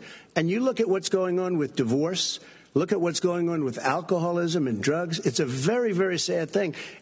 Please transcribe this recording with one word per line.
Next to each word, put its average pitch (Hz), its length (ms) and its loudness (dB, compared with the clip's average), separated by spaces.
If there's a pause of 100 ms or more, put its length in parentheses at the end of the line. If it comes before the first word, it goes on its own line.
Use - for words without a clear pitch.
(340)
And 165 140 2
you 208 120 2
look 254 200 2
at 226 80 2
what's 190 220 0
going 185 280 2
on 180 200 0
with 139 180 -2
divorce. 143 640 0 (360)
Look 175 160 2
at 196 80 2
what's 175 200 0
going 175 280 0
on 160 160 0
with 120 140 -4
alcoholism 170 920 0
and 104 140 -2
drugs. 165 380 0
It's 135 200 0
a 147 60 2
very, 196 460 0
very 180 260 0
sad 170 320 -2
thing. 196 240 0 (280)